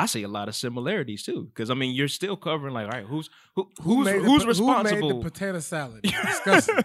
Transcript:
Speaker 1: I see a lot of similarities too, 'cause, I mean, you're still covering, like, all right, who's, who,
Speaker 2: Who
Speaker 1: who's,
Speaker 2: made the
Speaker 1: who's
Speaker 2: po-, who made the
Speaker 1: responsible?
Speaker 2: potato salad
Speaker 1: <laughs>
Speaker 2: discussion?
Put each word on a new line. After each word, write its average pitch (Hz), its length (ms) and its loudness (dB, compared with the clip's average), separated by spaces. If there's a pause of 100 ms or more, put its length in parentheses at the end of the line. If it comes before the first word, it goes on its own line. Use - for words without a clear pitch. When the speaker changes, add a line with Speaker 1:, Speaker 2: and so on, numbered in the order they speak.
Speaker 1:
I - 40 2
see 110 160 -2
a 101 60 -6
lot 104 200 -6
of 107 60 -8
similarities 123 680 -6
too, 117 320 -6
'cause, 113 160 -4
I 127 40 2
mean, 127 200 -2
you're 139 120 2
still 185 300 -4
covering, 147 380 -4
like, 113 100 -4
all 101 80 -8
right, 113 140 -8
who's, 151 240 -8 (240)
who, - 160 -4 (100)
Speaker 2:
Who 170 160 2
Speaker 1:
who's, 262 80 4
Speaker 2:
made 196 160 2
the - 40 0
Speaker 1:
who's - 20 4
Speaker 2:
po-, - 20 8
who 277 80 10
made 285 80 4
the 226 480 4
Speaker 1:
responsible? 143 300 0
Speaker 2:
potato 185 380 -6
salad 135 420 -8
Speaker 1:
<laughs> - 0 -
Speaker 2:
discussion? - 720 2 (100)